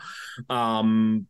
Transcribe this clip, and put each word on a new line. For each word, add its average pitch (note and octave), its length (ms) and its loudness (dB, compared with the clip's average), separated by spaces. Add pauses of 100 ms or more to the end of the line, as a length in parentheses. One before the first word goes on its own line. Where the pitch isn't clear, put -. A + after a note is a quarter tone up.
(480)
Um, A2 800 2